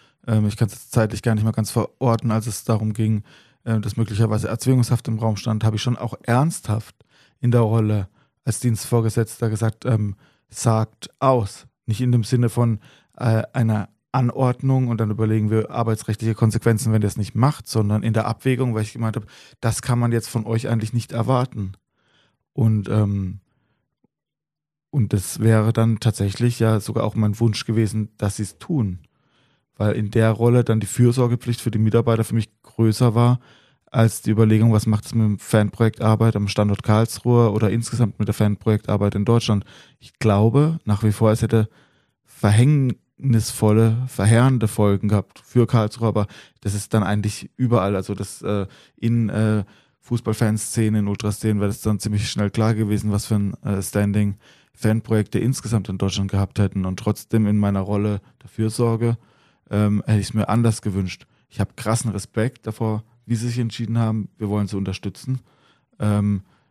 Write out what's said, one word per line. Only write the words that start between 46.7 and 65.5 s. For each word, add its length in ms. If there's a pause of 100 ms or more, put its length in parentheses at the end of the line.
ist 180
dann 100
eigentlich 540
überall. 400
Also 180
das, 280
äh, 240 (300)
in, 340
äh, 340 (360)
Fußballfanszenen, 1040
in 40
Ultraszenen 520
wäre 80
das 140
dann 160
ziemlich 320
schnell 200
klar 240
gewesen, 360
was 160
für 100
ein, 260
äh, 200
Standing 540 (380)
Fanprojekte 640
insgesamt 500
in 100
Deutschland 320
gehabt 280
hätten. 260
Und 140
trotzdem 480
in 120
meiner 220
Rolle 400 (220)
der 60
Fürsorge, 680 (520)
ähm, 360
hätte 140
ich's 140
mir 140
anders 340
gewünscht. 440 (240)
Ich 100
hab 160
krassen 340
Respekt 560
davor, 380 (240)
wie 60
sie 140
sich 100
entschieden 400
haben, 400
wir 100
wollen 180
sie 100
unterstützen. 640 (580)